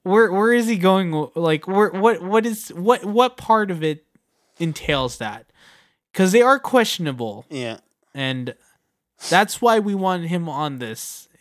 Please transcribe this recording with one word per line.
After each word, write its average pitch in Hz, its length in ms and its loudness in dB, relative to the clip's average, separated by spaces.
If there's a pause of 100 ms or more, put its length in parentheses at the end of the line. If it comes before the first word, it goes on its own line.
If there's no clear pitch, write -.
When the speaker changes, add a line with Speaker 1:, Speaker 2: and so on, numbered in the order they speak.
Speaker 1:
where, 202 280 4
where 208 220 4
is 240 140 2
he 226 100 0
going? 175 580 2
Like, 160 320 0
where, 190 240 2
what, 196 300 0
what 208 240 0
is, 220 240 -6
what, 185 340 0
what 240 340 0
part 214 340 0
of 160 120 -6
it 156 220 -4 (540)
entails 147 580 -2
that? 110 300 -12 (680)
'Cause 185 180 2
they 233 100 6
are 262 180 4
questionable. 139 880 -2
Speaker 2:
Yeah. 123 300 -8 (340)
Speaker 1:
And 131 420 -6 (760)
that's 190 320 0
why 226 180 4
we 202 160 -4
want 185 320 -2
him 170 200 -4
on 143 320 -6
this - 480 -12 (140)